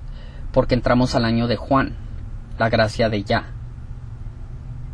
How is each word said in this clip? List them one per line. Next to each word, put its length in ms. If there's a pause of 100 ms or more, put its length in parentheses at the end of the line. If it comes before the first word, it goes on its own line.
(500)
porque 240
entramos 400
al 100
año 220
de 80
Juan, 400 (640)
la 100
gracia 400
de 140
Yah. 220 (1500)